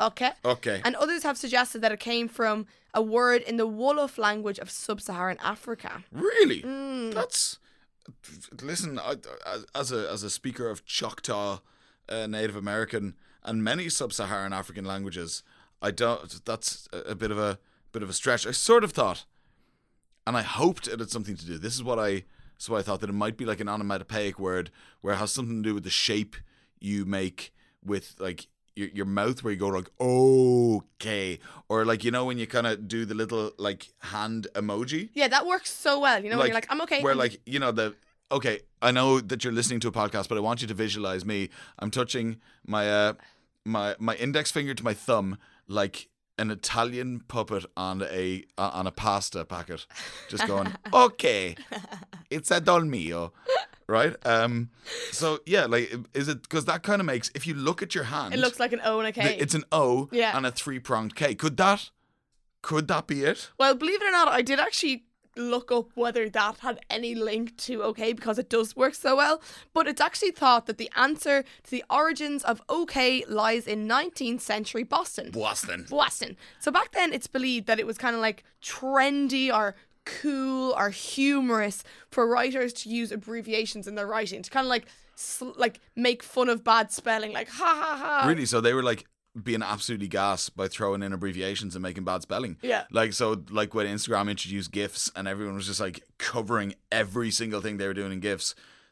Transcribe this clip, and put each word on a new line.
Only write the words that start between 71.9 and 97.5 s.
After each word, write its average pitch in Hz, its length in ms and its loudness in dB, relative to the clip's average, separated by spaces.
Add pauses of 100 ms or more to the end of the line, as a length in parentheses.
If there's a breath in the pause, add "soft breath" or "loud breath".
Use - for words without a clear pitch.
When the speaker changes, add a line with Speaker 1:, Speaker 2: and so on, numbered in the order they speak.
Speaker 1:
of 226 240 0
okay 262 580 2
lies 220 400 2
in 214 200 -2
nineteenth 247 560 0
century 214 400 -4
Boston. - 480 -2
Speaker 2:
Boston. - 580 -4
Speaker 1:
Boston. - 480 0 (220 loud breath)
So - 120 -2
back 359 220 2
then, 359 220 2
it's 254 140 -8
believed 254 380 -2
that 220 140 2
it 220 60 -4
was 220 100 -4
kinda, 233 220 -2
like, 220 260 -2 (180 soft breath)
trendy 269 880 2
or 214 240 2 (300 soft breath)
cool 262 720 0
or 202 140 2
humorous 247 920 2 (280 loud breath)
for 233 160 4
writers 247 480 2
to - 160 -10
use 233 200 -2
abbreviations 220 800 -4
in 202 60 -10
their 208 120 -4
writing 214 360 -4
to - 80 -14
kinda, 262 180 0
like, 240 160 0 (300 soft breath)
sl-, - 420 -8
like, 240 240 0 (160 soft breath)
make 240 260 2
fun 247 280 2
of 233 120 0
bad 226 300 4
spelling, 220 400 -2
like, - 160 -6
"Ha, 254 160 -6
ha, 311 320 2
ha." 285 320 2
Speaker 2:
Really? 160 160 2
So 120 160 2
they 117 140 6
were, 131 80 2
like, 120 240 0 (360)
being 113 200 0
absolutely 101 460 -4
gas 98 420 0
by 95 180 -4
throwing 98 340 -2
in 98 80 -4
abbreviations 95 640 -4
and 92 80 -6
making 92 220 -6
bad 92 160 -2
spelling. 90 400 -6
Speaker 1:
Yeah. 240 300 -2
Speaker 2:
Like, 113 240 2
so, 107 340 0
like, 107 240 -2
when 107 140 0
Instagram 101 420 0
introduced 98 440 -6
gifs - 440 -2
and 95 100 -8
everyone 98 280 -6
was 98 120 -6
just, 101 140 -4
like, 95 240 -6 (140)
covering 107 560 -2 (160)
every 110 400 0
single 107 320 -2